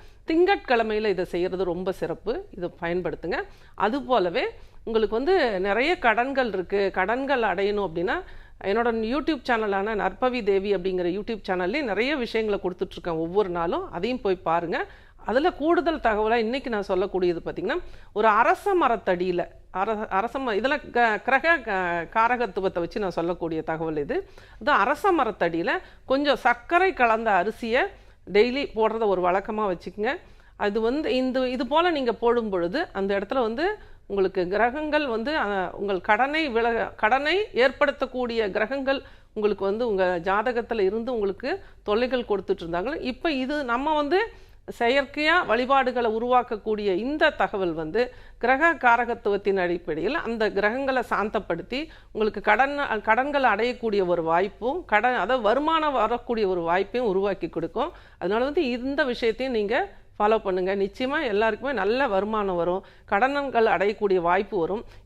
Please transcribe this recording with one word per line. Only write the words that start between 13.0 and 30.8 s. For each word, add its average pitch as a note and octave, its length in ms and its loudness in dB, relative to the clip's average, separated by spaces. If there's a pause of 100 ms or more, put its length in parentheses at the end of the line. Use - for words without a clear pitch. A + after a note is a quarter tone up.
ஒவ்வொரு F3+ 340 0
நாளும், F#3 440 -2
அதையும் A#3 280 -4
போய் F#3+ 160 0
பாருங்க. F3 500 -2 (400)
அதுல C#4+ 260 2
கூடுதல் D#4+ 460 0
தகவலா A3 360 2
இன்னைக்கு A#3+ 360 -2
நான் G#3 180 -4
சொல்லக்கூடியது F#3 560 0
பாத்தீங்கன்னா, F3+ 340 -4 (340)
ஒரு A3 160 4
அரச D#4 460 4
மரத்தடியில, F#3 720 0 (280)
அர-, G#3 340 -2
அரச A3 300 -2
ம-, B3+ 160 -2
இதெல்லாம் B3+ 380 -2
க-, A3+ 260 2
கிரக C#4 400 2
க-, F3+ 540 -2
காரகத்துவத்தை A3+ 680 0
வச்சு F3 220 -4
நான் F#3+ 100 -2
சொல்லக்கூடிய E3 520 -2
தகவல் D#3+ 340 -4
இது. A3+ 320 -4 (320)
அது B3+ 100 0
அரச C#4+ 420 2
மரத்தடியில G3+ 580 0 (360)
கொஞ்சம் C#4 300 2
சர்க்கரை E4+ 560 2
கலந்த A3+ 380 2
அரிசியை A3 520 2 (500)
டெய்லி B3 420 4
போடுறத A3 320 2
ஒரு F3+ 160 2
வழக்கமா G3 540 0
வச்சுக்கோங்க. G#3 400 -4 (400)
அது G#3 240 0